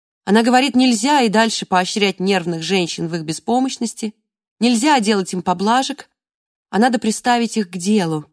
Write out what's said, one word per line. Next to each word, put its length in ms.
Она 160
говорит, 340
нельзя 460
и 80
дальше 380
поощрять 520
нервных 440
женщин 440
в 80
их 80
беспомощности, 920
нельзя 400
делать 340
им 100
поблажек, 640
а 80
надо 180
приставить 600
их 120
к 80
делу. 560